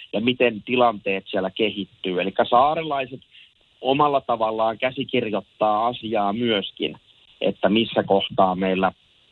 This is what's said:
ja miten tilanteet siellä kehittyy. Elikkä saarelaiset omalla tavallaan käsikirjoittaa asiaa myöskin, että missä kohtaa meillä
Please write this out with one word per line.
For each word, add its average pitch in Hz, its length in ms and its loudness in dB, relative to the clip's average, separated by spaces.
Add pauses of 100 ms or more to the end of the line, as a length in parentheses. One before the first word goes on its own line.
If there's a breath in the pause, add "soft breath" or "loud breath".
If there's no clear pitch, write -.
(140 loud breath)
ja 107 80 -2
miten 120 420 0
tilanteet 110 640 0
siellä 95 220 -2
kehittyy. 95 720 -4
Elikkä 98 240 0
saarelaiset 139 760 0 (600 loud breath)
omalla 139 400 2
tavallaan 110 560 0
käsikirjoittaa 110 1120 -2
asiaa 110 460 -2
myöskin, 107 640 -2 (440)
että - 280 0
missä 107 340 0
kohtaa 95 520 2
meillä 92 360 0 (400)